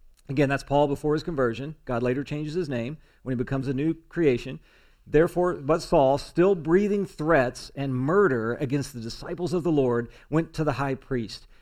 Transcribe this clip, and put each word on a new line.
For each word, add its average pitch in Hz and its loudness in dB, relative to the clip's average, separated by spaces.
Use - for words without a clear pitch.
again, 139 2
that's 139 -2
Paul 147 2
before 147 -2
his 156 -4
conversion. 135 -4
God 120 -4
later 127 0
changes 151 -8
his 175 -4
name 127 -6
when 127 -4
he 123 -2
becomes 135 -4
a 139 -2
new 156 0
creation. 135 0
"Therefore, 170 2
but 156 -2
Saul, 139 4
still 180 2
breathing 190 2
threats 151 0
and 139 -4
murder 131 2
against 139 -4
the 120 -12
disciples 151 -8
of 175 0
the 170 0
Lord, 120 2
went 156 -2
to 156 -2
the 147 0
high 139 -4
priest." - -8